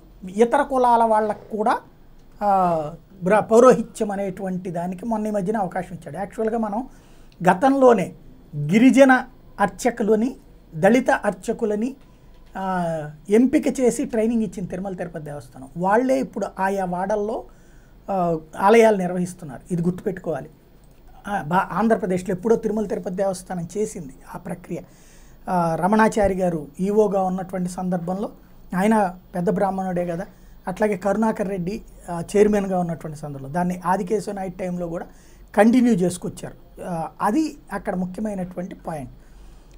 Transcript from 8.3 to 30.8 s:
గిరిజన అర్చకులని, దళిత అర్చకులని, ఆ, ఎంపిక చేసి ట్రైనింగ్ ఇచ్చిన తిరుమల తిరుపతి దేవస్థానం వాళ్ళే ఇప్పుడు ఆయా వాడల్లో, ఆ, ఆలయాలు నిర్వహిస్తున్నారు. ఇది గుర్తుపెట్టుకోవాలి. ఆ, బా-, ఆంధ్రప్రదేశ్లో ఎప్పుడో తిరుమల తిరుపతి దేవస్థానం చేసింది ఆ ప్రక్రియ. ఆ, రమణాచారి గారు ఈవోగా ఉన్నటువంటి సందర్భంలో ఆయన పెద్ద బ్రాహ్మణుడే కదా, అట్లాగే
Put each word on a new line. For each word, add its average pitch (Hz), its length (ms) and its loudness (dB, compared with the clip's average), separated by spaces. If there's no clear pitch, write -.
గిరిజన 240 680 6
అర్చకులని, 226 760 0
దళిత 208 360 4
అర్చకులని, 208 840 -2
ఆ, 190 260 -2
ఎంపిక 262 500 4
చేసి 247 240 2
ట్రైనింగ్ 226 380 0
ఇచ్చిన 190 240 -6
తిరుమల 190 280 -8
తిరుపతి 170 300 -10
దేవస్థానం 143 520 -16
వాళ్ళే 240 440 2
ఇప్పుడు 196 260 -6
ఆయా 196 260 0
వాడల్లో, 202 600 -4
ఆ, 175 280 0
ఆలయాలు 220 380 6
నిర్వహిస్తున్నారు. 180 640 -6
ఇది 170 120 -2
గుర్తుపెట్టుకోవాలి. 175 680 -4
ఆ, 202 140 -4
బా-, 175 300 0
ఆంధ్రప్రదేశ్లో 190 640 0
ఎప్పుడో 226 220 0
తిరుమల 214 300 -2
తిరుపతి 196 280 -6
దేవస్థానం 185 600 -4
చేసింది 208 380 -6
ఆ - 40 -14
ప్రక్రియ. - 400 -12
ఆ, 170 260 0
రమణాచారి 202 600 2
గారు 170 320 -2
ఈవోగా 202 420 2
ఉన్నటువంటి 185 460 -4
సందర్భంలో 185 640 -6
ఆయన 202 380 2
పెద్ద 180 160 -2
బ్రాహ్మణుడే 185 560 -2
కదా, 175 200 -6
అట్లాగే 208 280 -2